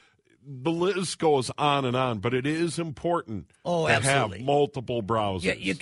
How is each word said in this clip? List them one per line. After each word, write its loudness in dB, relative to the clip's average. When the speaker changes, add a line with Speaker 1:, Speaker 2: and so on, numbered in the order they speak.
Speaker 1:
The -4
list -2
goes 2
on 2
and 0
on, 0
but 0
it 0
is -2
important -4
Speaker 2:
Oh, 0
Speaker 1:
to 4
Speaker 2:
absolutely. 2
Speaker 1:
have -6
multiple 2
browsers. 0
Speaker 2:
Yeah, 0
you, -4